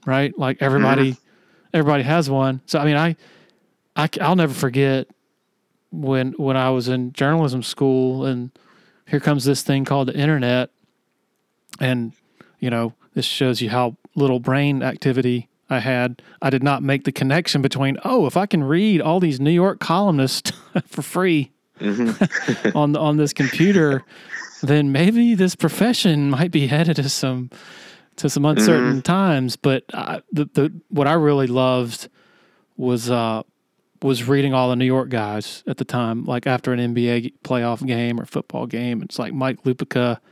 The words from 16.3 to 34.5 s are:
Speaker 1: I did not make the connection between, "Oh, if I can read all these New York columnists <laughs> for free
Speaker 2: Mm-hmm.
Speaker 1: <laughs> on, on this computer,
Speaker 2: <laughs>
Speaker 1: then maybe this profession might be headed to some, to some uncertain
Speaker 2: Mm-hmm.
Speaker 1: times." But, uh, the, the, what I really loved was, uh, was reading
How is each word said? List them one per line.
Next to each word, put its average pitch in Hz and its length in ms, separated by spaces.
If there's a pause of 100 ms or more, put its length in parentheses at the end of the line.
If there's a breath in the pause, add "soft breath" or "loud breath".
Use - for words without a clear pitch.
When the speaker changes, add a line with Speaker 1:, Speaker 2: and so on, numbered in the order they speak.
Speaker 1:
I 135 80
did 131 140
not 143 200
make 139 220
the 139 60
connection 143 500
between, 135 420
"Oh, 240 220
if 123 120
I 202 80
can 165 180
read 175 380
all 160 180
these 151 200
New 147 120
York 175 280
columnists 165 720 (200)
<laughs> 151 140
for - 160
free 165 500 (280)
Speaker 2:
Mm-hmm. 110 960
Speaker 1:
<laughs> - 0
on, 147 180
on 151 220
this 147 160
computer, 156 680 (300 loud breath)
Speaker 2:
<laughs> - 280
Speaker 1:
then 143 300
maybe 226 420
this 185 220
profession 165 760
might 147 220
be 139 160
headed 156 300
to 139 120
some, 127 400 (680 loud breath)
to 147 120
some 143 160
uncertain 151 460
Speaker 2:
Mm-hmm. 135 80
Speaker 1:
times." 160 560
But, 135 380
uh, - 280 (100)
the, 147 220
the, 151 200 (160)
what 147 180
I 151 60
really 147 340
loved 127 600 (680 soft breath)
was, 123 320
uh, 113 320 (600)
was 123 240
reading 139 260